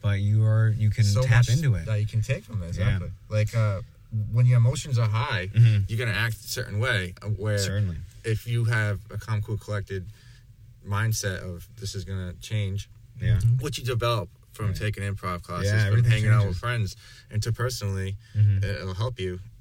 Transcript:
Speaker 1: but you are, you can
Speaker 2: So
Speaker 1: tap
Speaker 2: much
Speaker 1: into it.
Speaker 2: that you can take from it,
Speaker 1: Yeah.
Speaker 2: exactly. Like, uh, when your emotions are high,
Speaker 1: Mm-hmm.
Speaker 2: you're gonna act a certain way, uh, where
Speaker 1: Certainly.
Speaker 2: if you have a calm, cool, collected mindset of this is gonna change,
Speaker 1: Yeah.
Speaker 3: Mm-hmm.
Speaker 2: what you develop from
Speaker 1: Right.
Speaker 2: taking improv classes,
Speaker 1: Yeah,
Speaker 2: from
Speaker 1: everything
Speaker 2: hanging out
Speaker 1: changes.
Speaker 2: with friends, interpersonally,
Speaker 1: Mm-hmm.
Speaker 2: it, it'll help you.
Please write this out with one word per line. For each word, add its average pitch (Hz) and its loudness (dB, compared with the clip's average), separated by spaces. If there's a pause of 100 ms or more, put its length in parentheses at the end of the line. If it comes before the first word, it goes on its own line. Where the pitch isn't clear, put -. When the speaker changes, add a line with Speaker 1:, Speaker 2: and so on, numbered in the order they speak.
Speaker 1:
but 101 0
you 107 2
are, 110 4
you 107 2
can 107 2
Speaker 2:
So 101 4
Speaker 1:
tap 120 6
Speaker 2:
much 120 -6
Speaker 1:
into 127 2
it. 85 -4
Speaker 2:
that 107 -2
you 104 0
can 110 0
take - -4
from 98 -6
it, 82 -8 (100)
Speaker 1:
Yeah. 98 0
Speaker 2:
exactly. 90 -2 (160)
Like, 107 0
uh, 104 2 (500)
when 123 4
your 123 6
emotions 123 2
are 113 2
high, 104 -2
Speaker 1:
Mm-hmm. 110 6
Speaker 2:
you're 113 -4
gonna 107 -2
act 113 -2
a - -16
certain 101 -6
way, 98 0
uh, 101 -10
where 104 -2
Speaker 1:
Certainly. 95 -2 (260)
Speaker 2:
if 113 -4
you 117 0
have 107 0 (120)
a 107 -10
calm, 104 -4
cool, 104 -6
collected 98 -8 (840)
mindset 101 -2
of 87 -12 (120)
this 104 -10
is 92 -8
gonna 92 -8
change, 101 -6 (320)
Speaker 1:
Yeah. 110 4
Speaker 3:
Mm-hmm. 117 4
Speaker 2:
what 143 -4
you 123 -10
develop 120 -2 (240)
from 104 -4
Speaker 1:
Right. 95 -2
Speaker 2:
taking 101 -4
improv 95 -6
classes, 90 -2
Speaker 1:
Yeah, 107 4
Speaker 2:
from 104 4
Speaker 1:
everything 117 4
Speaker 2:
hanging 110 4
out 110 6
Speaker 1:
changes. 98 2
Speaker 2:
with 90 -2
friends, 117 -2 (360)
interpersonally, 101 -4 (220)
Speaker 1:
Mm-hmm. 101 4
Speaker 2:
it, 101 -2 (120)
it'll 95 -6
help 113 -4
you. 92 -6 (220)